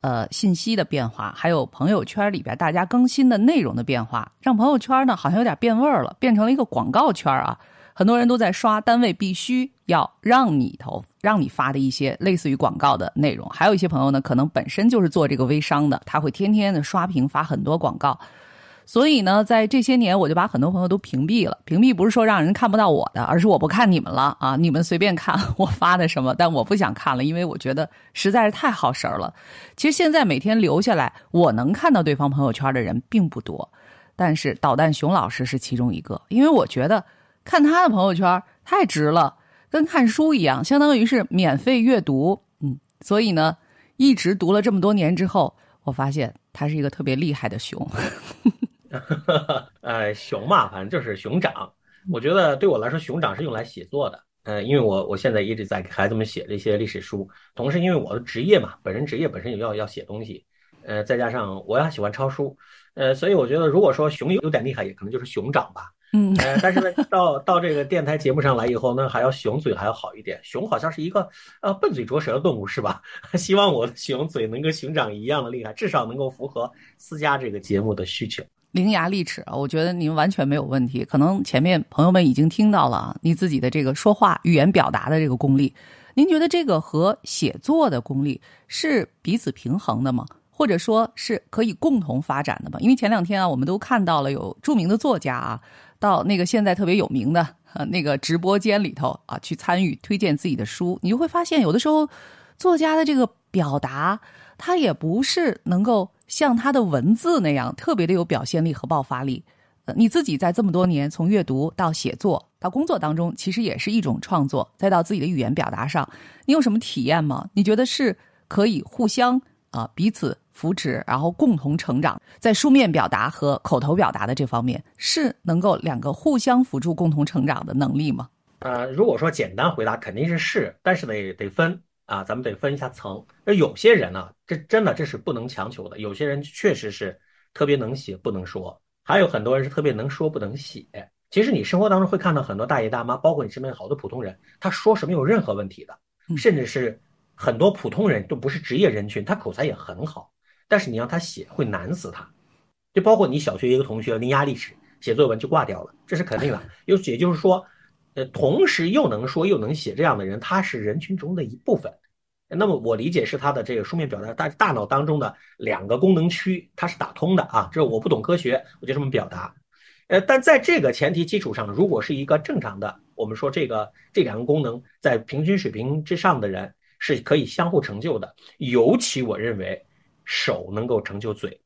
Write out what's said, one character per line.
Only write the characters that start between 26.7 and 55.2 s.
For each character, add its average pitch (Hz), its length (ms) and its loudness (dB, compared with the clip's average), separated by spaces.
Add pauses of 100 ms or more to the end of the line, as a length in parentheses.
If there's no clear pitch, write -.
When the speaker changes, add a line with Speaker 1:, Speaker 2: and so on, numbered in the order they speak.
Speaker 1:
想 170 200 0
看 139 200 -2
了， 127 80 -2
因 151 120 0
为 175 100 -2
我 160 140 -6
觉 135 160 -4
得 147 140 -4 (260)
实 196 180 0
在 226 140 4
是 208 40 4
太 269 200 -2
耗 156 220 0
神 - 160 -4
儿 - 100 -4
了。 - 140 -6 (440)
其 302 140 2
实 294 60 0
现 339 140 4
在 302 140 4
每 151 140 2
天 214 200 0
留 165 220 4
下 202 140 2
来， 139 180 0 (200)
我 165 200 6
能 120 200 0
看 320 200 2
到 190 100 6
对 151 140 2
方 143 140 0
朋 139 140 0
友 123 80 2
圈 135 200 -2
的 131 80 0
人 107 280 -2
并 196 200 2
不 - 140 -8
多， - 280 -10 (460)
但 180 180 2
是 143 260 -2
导 139 140 4
弹 156 180 4
熊 151 200 0
老 139 160 2
师 123 160 -6
是 131 120 -4
其 127 200 -6
中 120 180 0
一 82 60 -8
个， - 280 -10
因 233 140 4
为 294 60 6
我 285 180 4
觉 247 220 -2
得 202 160 2 (400)
看 330 180 4
他 330 240 6
的 254 80 2
朋 190 80 4
友 196 100 4
圈 180 300 2 (220)
太 392 200 2
值 160 200 0
了， 151 280 4 (380)
跟 311 160 2
看 269 220 4
书 311 260 4
一 220 80 2
样， 139 220 2
相 285 160 4
当 294 180 6
于 220 80 4
是 226 240 2
免 170 260 2
费 254 240 2
阅 233 200 4
读。 151 420 0 (160)
嗯， 139 180 -4 (260)
所 202 180 2
以 226 100 2
呢， 160 260 2 (420)
一 262 180 6
直 180 180 0
读 185 180 2
了 208 80 4
这 208 120 2
么 196 80 2
多 202 120 4
年 180 220 2
之 185 140 0
后， 175 260 0 (300)
我 139 80 -4
发 139 180 -2
现 139 240 -4 (180)
他 147 160 -4
是 151 60 -2
一 151 80 -2
个 139 80 -2
特 - 140 -10
别 135 100 0
厉 147 180 -2
害 135 160 -4
的 - 80 -6
熊。 - 340 -10
<laughs> - 60 -10 (920)
Speaker 2:
<laughs> 151 920 -4
呃， 110 320 -4
熊 107 340 -8
嘛， 156 200 2
反 95 120 -12
正 98 100 -8
就 165 100 -2
是 107 160 -6
熊 127 240 -4
掌。 - 120 -2 (580)
我 139 80 -2
觉 139 160 0
得 160 220 2
对 196 120 2
我 147 80 2
来 107 140 -4
说， 156 80 -4
熊 170 220 -6
掌 104 160 -2
是 139 80 -8
用 139 80 -6
来 110 100 -6
写 92 220 -14
作 135 260 -4
的。 - 100 -20 (220)
呃， 104 220 -6
因 131 100 0
为 143 80 4
我， 98 240 0
我 98 100 -4
现 123 160 0